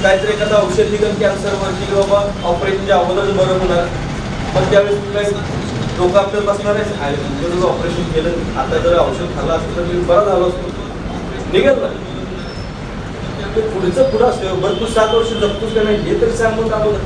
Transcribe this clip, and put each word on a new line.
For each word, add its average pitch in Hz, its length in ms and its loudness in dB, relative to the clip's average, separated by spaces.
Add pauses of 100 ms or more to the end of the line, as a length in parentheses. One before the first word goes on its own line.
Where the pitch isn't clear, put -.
काहीतरी 190 280 2
एखादं 208 240 0
औषध 208 360 4
निघेल 208 280 0
कॅन्सरवरती 196 640 -2
की 196 100 -2
बाबा 196 240 4 (280)
ऑपरेशनच्या 190 500 0
अगोदरच 185 360 2
बरं 185 260 2
होणार, 175 240 2 (720)
पण 185 160 2
त्यावेळेस 202 280 4 (140)
काय 202 100 0 (760)
लोक 180 180 2
आपल्याला 202 360 2
बसणार 208 240 0
आहे, 214 180 -2 (100)
"अरे, 143 120 -2
तुमचं 147 440 -4
जर 175 80 2
ऑपरेशन 170 360 -2
केलं, 160 260 0 (280)
आता 120 200 0
जर 170 220 4
औषध 151 360 0
खाल्लं 165 180 -2
असतं 160 220 -4
तर 175 60 -2
मी 175 200 -2
बरा 175 220 4
झालो 185 220 2
असतो," - 260 -4 (840)
निघेल 254 280 4
ना. - 60 -2 (1700)
ते 220 60 2
पुढचं 185 480 2
पुढं 214 160 4
असतं. 196 360 0
बरं, 202 180 0
तू 226 60 -2
सात 220 280 2
वर्ष 226 160 2
जगतोस 208 440 -2
का 220 80 2
नाही 208 140 2
हे - 260 0
तरी 226 160 0
सांग 226 220 0
मग 226 120 0
अगोदर. 214 340 0